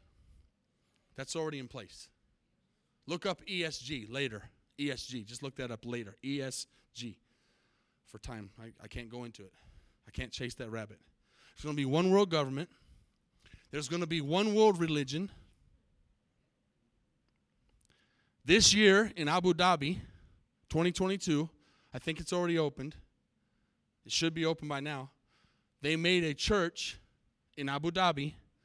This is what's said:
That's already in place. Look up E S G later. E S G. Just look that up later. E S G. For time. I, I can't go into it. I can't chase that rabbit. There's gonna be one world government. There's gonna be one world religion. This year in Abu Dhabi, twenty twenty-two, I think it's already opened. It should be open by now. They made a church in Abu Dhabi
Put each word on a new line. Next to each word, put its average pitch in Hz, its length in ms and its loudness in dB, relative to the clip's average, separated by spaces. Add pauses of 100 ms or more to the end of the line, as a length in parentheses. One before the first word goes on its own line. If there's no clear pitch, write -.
(1160)
That's 135 220 -8
already 156 220 -4
in 127 100 -10
place. - 400 -16 (960)
Look 170 220 -6
up 185 200 -4
E 180 200 -2
S 151 140 -8
G 123 260 -8
later. 113 420 -6 (320)
E 143 100 -2
S 123 140 -8
G. 123 200 -10
Just 120 180 -16
look 135 140 -10
that 127 140 -8
up 110 140 -12
later. 117 400 -10
E 139 160 -4
S 131 260 -8 (280)
G. 113 240 -12 (880)
For - 120 -18
time. 110 300 -12 (100)
I, 113 140 -16 (100)
I 107 60 -16
can't 120 220 -12
go 120 140 -10
into 117 180 -16
it. 92 100 -20 (540)
I - 40 -20
can't 127 220 -8
chase 123 220 -8
that 117 160 -10
rabbit. 107 280 -10 (560)
There's - 100 -12
gonna 151 120 -4
be 143 80 0
one 160 260 4
world 196 200 6
government. 143 400 -2 (1000)
There's 139 200 -6
gonna 175 160 -2
be 160 160 -2
one 190 320 2
world 208 260 6
religion. 156 500 -2 (3000)
This 185 300 8
year 208 420 8
in 156 140 -2
Abu 180 240 4
Dhabi, 170 460 2 (720)
twenty 170 200 2
twenty-two, 175 600 0 (420)
I 131 60 -10
think 156 200 -6
it's - 140 -8
already 175 260 0
opened. 147 380 -4 (1080)
It - 60 -12
should 165 200 0
be 160 140 -2
open 160 220 -2
by 143 120 -4
now. 139 300 -8 (720)
They 156 140 2
made 175 280 4
a 156 80 0
church - 640 0 (600)
in 139 100 -4
Abu 143 220 -2
Dhabi 165 460 2 (280)